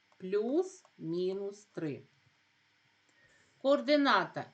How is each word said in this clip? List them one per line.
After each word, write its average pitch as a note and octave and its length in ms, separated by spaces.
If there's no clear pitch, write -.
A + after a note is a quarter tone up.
плюс-мінус G3 1500
три. D3+ 420
Координата C4 960